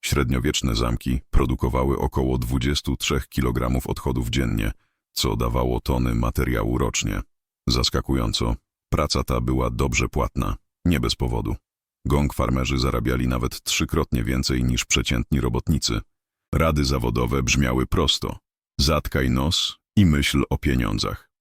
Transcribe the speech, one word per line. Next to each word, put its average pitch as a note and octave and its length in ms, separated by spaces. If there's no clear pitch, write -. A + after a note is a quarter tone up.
Średniowieczne B1+ 680
zamki A#1+ 460
produkowały B1+ 680
około C2 400
dwudziestu C2 580
trzech - 320
kilogramów B1 580
odchodów B1 440
dziennie, A1+ 420
co G#1+ 240
dawało A#1+ 440
tony B1 340
materiału A#1 640
rocznie. G#1+ 420
Zaskakująco, A#1+ 880
praca C#2+ 320
ta B1 160
była B1 300
dobrze B1 380
płatna, A#1 480
nie E2+ 160
bez A1+ 140
powodu. A#1 420
Gong C#2+ 280
farmerzy B1+ 440
zarabiali B1 500
nawet B1 340
trzykrotnie - 640
więcej B1+ 400
niż B1 200
przeciętni C2 560
robotnicy. A#1+ 600
Rady D#2 300
zawodowe A#1+ 580
brzmiały B1+ 440
prosto: - 520
"Zatkaj C#2+ 500
nos C2 460
i G#2 100
myśl C#2+ 440
o C2+ 80
pieniądzach". G#1+ 720